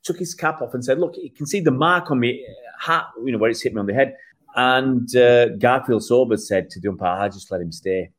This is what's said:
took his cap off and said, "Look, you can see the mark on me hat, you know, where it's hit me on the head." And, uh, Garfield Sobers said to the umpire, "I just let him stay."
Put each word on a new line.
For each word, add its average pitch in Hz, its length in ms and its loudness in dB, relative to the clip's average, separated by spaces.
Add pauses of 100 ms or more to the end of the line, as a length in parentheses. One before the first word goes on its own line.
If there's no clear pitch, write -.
took - 140 -6
his 175 160 -8
cap 156 280 -4
off 120 120 -8
and 127 100 -6
said, 127 160 0
"Look, - 160 -2
you - 160 -12
can - 140 -10
see 202 140 -2
the 160 120 2
mark 165 380 2
on 135 100 0
me 120 240 -2 (360)
hat, 165 260 -2 (180)
you 131 80 -4
know, 113 60 -2
where 113 140 2
it's 113 100 -6
hit 120 120 -4
me 110 60 -6
on 101 60 -4
the 101 80 -4
head." 131 220 0 (400)
And, 127 600 2
uh, 123 420 8
Garfield 120 460 2
Sobers 117 440 2
said 95 240 -2
to - 80 -16
the 101 100 -4
umpire, 92 320 -4
"I 101 80 0
just 98 220 -14
let 92 100 -6
him 85 100 -10
stay." 92 480 -6